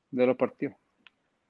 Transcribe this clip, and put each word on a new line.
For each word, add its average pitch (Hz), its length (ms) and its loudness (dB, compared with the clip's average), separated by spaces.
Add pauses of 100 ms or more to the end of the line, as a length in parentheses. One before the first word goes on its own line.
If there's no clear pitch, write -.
(120)
de 127 140 2
los 131 100 2
partidos. - 400 -4 (720)